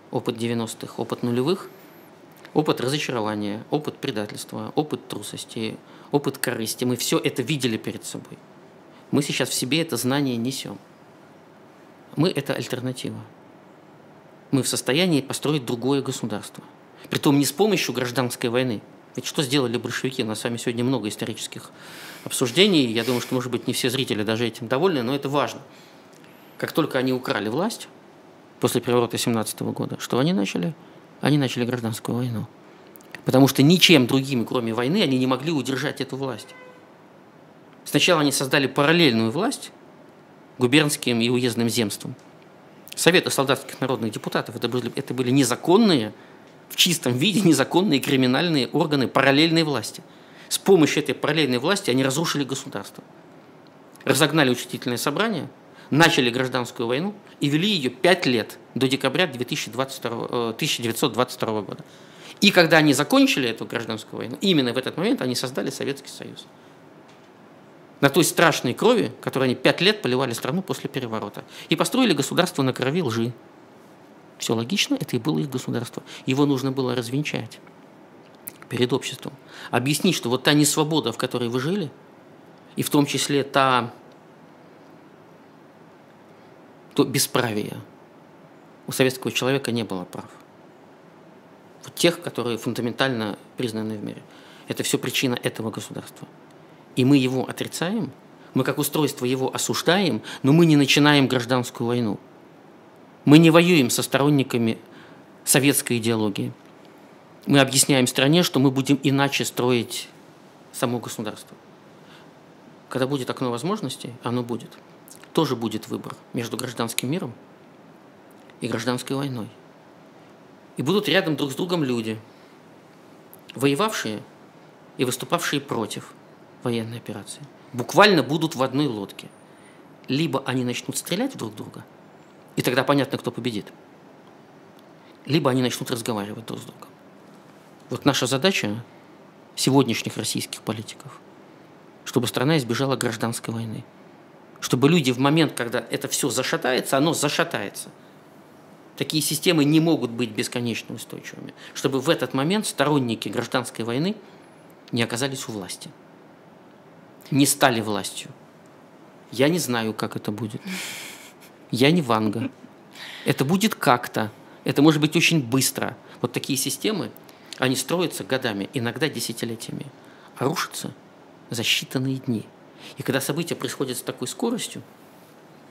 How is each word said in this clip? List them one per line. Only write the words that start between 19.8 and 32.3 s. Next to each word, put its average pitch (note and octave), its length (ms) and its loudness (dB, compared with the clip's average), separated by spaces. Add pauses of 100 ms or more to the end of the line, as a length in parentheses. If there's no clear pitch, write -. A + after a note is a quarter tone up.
У A2 40 -2
нас A2 140 -6
с - 40 -4
вами A#2+ 120 -4
сегодня A#2+ 280 -2
много A#2+ 240 0
исторических - 640 -10 (540)
обсуждений. D3 600 4
Я A2+ 180 0
думаю, B2 160 0
что, - 140 -4
может B2+ 160 -2
быть, A#2+ 160 -4
не B2 80 0
все B2+ 160 0
зрители B2 320 0
даже A2+ 240 0
этим A2+ 220 -8
довольны, C#3+ 340 2
но A#2+ 120 -2
это C#3 140 -4
важно. C3+ 320 -2 (960)
Как - 140 -6
только C#3+ 260 0
они B2+ 140 0
украли G#2+ 360 -2
власть E3 400 -4 (720)
после A#2+ 200 2
переворота A#2+ 380 0
семнадцатого A2+ 540 -2
года, - 280 -6
что - 180 -2
они D3+ 140 2
начали? F3+ 420 -2 (460)
Они C#3+ 180 2
начали B2 260 0
гражданскую A#2 520 -4
войну. A#2+ 300 -4 (800)